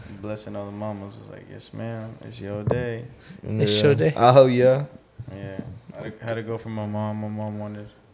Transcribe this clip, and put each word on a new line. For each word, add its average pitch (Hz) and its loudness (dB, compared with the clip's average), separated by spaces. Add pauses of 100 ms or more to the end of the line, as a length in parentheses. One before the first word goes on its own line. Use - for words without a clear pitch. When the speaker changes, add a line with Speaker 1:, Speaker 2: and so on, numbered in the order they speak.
(220)
Speaker 1:
Blessing 107 -8
all 101 -8
the 101 -10
mamas. 104 -8
Was 104 -18
like, 98 -16
"Yes, 104 -14
ma'am. 110 -10
It's 113 -12
your 104 -6
day." 120 -2 (360)
Speaker 2:
It's 107 2
Speaker 3:
Yeah. 107 4
Speaker 2:
your 107 8
day. 156 2
Speaker 3:
Oh, 127 10
yeah. 127 6 (500)
Speaker 1:
Yeah. 98 -10 (360)
I - -12
had 110 -12
to, 117 -12
had 117 -2
to 113 -4
go 113 -4
for 110 -10
my 110 -4
mom. 107 -2
My 107 -6
mom 107 -6
wanted 104 -10 (260)